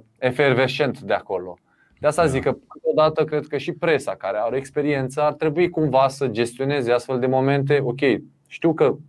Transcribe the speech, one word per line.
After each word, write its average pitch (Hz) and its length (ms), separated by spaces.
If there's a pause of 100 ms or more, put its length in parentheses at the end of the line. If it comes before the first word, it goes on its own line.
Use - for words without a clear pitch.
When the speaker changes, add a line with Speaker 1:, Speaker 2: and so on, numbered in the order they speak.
(180)
Speaker 1:
efervescent 131 840
de 98 140
acolo. 90 440 (420)
De 147 80
asta 151 140
Speaker 2:
Da. 165 60
Speaker 1:
zic 131 160
că, 135 140 (240)
odată, 156 440
cred 151 220
că 147 100
și 139 140
presa, 143 440
care 98 220
are 117 200
experiență, 135 640
ar 147 120
trebui 160 360
cumva 139 380
să 135 200
gestioneze 120 640
astfel 123 280
de 127 80
momente. 139 560
Ok, 120 160 (480)
știu - 260
că 151 220 (140)